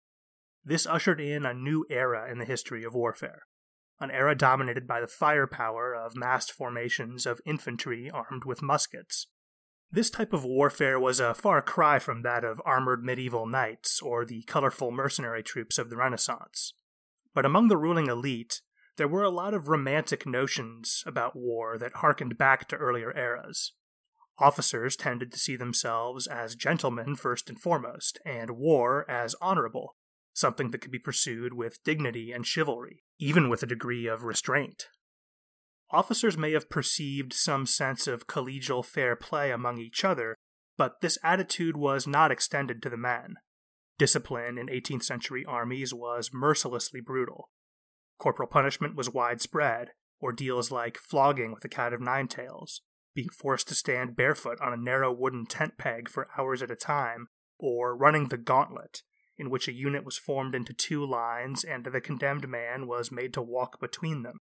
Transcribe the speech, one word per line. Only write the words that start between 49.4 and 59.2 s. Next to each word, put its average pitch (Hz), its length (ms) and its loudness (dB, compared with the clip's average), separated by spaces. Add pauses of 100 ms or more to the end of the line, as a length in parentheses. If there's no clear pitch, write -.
ordeals 123 520 -2
like 117 260 -4
flogging 135 560 2
with 107 100 -14
a - 60 -12
cat 120 240 -2
of 120 80 -4
nine 127 260 0
tails, - 540 -12 (320)
being 131 160 -4
forced - 380 -2
to 147 80 -4
stand 123 420 0
barefoot 131 440 2
on 127 120 -2
a 117 40 -4
narrow 127 360 2
wooden 123 320 -2
tent - 320 -4
peg 120 320 -6
for - 260 -6
hours 131 280 -2
at 120 80 -6
a 117 40 -8
time, 120 520 -2 (320)
or 123 360 0
running 143 340 6
the 131 80 -2
gauntlet, 131 680 0 (340)